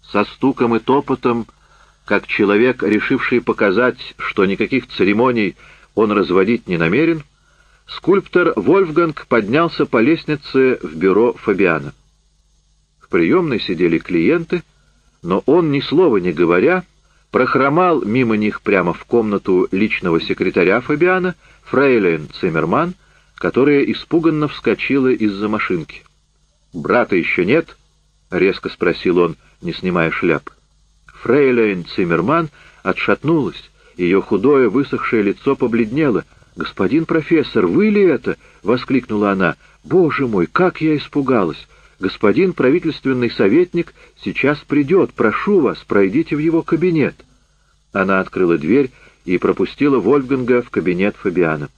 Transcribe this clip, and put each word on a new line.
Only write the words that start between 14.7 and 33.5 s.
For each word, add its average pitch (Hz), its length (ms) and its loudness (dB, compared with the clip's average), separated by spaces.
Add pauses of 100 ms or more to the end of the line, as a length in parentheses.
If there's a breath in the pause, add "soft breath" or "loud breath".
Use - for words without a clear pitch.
но 170 260 -2
он, 160 260 2
ни 139 80 0
слова 147 340 2
не 90 160 0
говоря, 90 540 2 (440)
прохромал 139 720 2
мимо 110 360 0
них 107 240 -4
прямо 90 320 0
в - 100 -12
комнату 101 680 0
личного 95 480 -2
секретаря 92 580 0
Фабиана, 180 560 0 (280 soft breath)
фрейлейн 104 680 0 (100)
Циммерман, 92 540 -2 (420 soft breath)
которая 139 460 2
испуганно 151 680 -2
вскочила 131 640 -2
из-за 104 400 -2
машинки. 107 540 -6 (680)
"Брата 98 460 0
еще 85 260 -2
нет?" — 147 320 0 (560)
резко 90 380 0
спросил 87 500 0
он, 85 160 0 (260 soft breath)
не 87 120 -8
снимая 92 380 -2
шляпы. 80 400 -2 (720)
Фрейлейн 117 640 2
Циммерман 101 640 -2 (340 soft breath)
отшатнулась, - 880 -2 (260 soft breath)